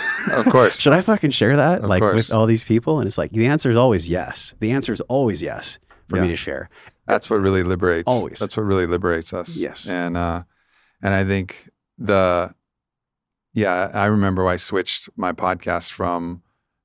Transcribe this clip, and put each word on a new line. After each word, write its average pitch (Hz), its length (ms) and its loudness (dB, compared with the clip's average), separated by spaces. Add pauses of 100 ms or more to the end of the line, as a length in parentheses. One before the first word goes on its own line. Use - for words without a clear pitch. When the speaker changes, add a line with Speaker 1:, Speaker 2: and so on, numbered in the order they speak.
(320)
Speaker 1:
Of 117 140 2
course. 127 320 6
Speaker 2:
<laughs> - 20 -6
"Should 147 140 6
I 185 80 2
fucking 196 300 0
share 120 240 2
that?" 151 280 2
Speaker 1:
Of 101 60 0
Speaker 2:
Like, 92 100 4
Speaker 1:
course. 104 160 4
Speaker 2:
with 113 160 0
all 113 140 4
these 113 180 2
people? 117 340 0
And 170 80 -2
it's 196 120 -6
like, 78 140 -2
the 110 140 2
answer 143 240 0
is 113 60 4
always 110 320 4
yes. - 500 -6
The 110 140 -2
answer 135 200 -2
is 101 100 -6
always 113 400 0
yes - 360 -8 (300)
for 95 80 -4
me 90 60 2
Speaker 1:
Yeah. 90 100 0
Speaker 2:
to 80 40 -4
share. - 340 -8 (360)
Speaker 1:
That's 107 240 0
what 107 100 2
really 95 220 2
liberates. 90 460 0
Speaker 2:
Always. 120 320 0
Speaker 1:
That's 101 160 -6
what 110 80 -4
really 95 220 2
liberates 87 480 -2
us. 87 220 -8
Speaker 2:
Yes. - 300 -8
Speaker 1:
And, 87 300 -4
uh, 87 260 -2 (600)
and 98 120 0
I 98 100 0
think 95 440 -4 (300)
the, 92 560 0 (1000)
yeah, 95 380 0
I 101 140 0
remember 98 420 2
I 90 80 0
switched - 600 -4
my 92 160 -4
podcast 90 600 -4
from 87 500 -4 (420)